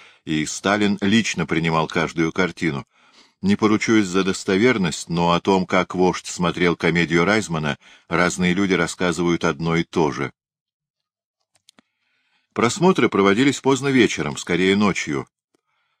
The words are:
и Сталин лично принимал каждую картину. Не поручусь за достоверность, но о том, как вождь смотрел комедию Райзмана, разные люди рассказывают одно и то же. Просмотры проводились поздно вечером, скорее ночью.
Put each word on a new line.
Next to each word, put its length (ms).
и 200
Сталин 540
лично 460
принимал 420
каждую 460
картину. 520
Не 140
поручусь 500
за 200
достоверность, 840
но 240
о 80
том, 260
как 300
вождь 320
смотрел 480
комедию 480
Райзмана, 540
разные 440
люди 200
рассказывают 720
одно 320
и 80
то 260
же. 220
Просмотры 560
проводились 540
поздно 260
вечером, 480
скорее 400
ночью. 540